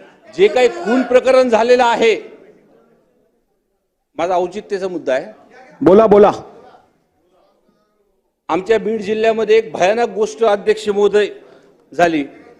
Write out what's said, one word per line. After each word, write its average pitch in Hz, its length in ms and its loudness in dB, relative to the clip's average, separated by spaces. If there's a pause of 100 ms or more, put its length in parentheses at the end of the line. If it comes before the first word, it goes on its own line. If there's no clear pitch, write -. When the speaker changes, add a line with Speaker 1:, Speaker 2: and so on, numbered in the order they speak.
(380)
Speaker 1:
जे 196 100 4
काही 247 200 2
खून 240 340 -4
प्रकरण 254 460 0
झालेलं 240 360 2
आहे, 226 520 -2 (1800)
माझा 175 160 -4
औचित्याचा 185 540 -6
मुद्दा 147 240 -6
आहे. 131 140 -4 (540)
Speaker 2:
बोला, 190 260 6
बोला. 202 260 6 (2250)
Speaker 1:
आमच्या 185 300 -2
बीड 214 220 -6
जिल्ह्यामध्ये 220 560 0
एक 214 160 -2
भयानक 220 360 0
गोष्ट, 214 360 -4
अध्यक्ष 208 440 -2
महोदय, 202 380 0 (680)
झाली. 160 280 0 (360)